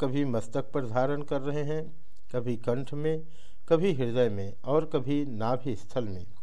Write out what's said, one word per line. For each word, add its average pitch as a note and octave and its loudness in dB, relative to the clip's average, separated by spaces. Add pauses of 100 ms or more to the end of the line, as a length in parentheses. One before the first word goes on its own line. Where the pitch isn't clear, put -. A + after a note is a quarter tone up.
कभी C#3+ 2
मस्तक B2 0
पर C3+ 0
धारण C3+ 2
कर C#3+ 0
रहे C#3+ 0
हैं, D#3 0 (380)
कभी A#2+ 0
कंठ B2 0
में, D#3+ 0 (420)
कभी E3+ 4
हृदय B2 2
में G2 0 (100)
और D#3 2
कभी C#3+ 0
नाभि A#2+ 0
स्थल - -2
में। F2+ -2 (160)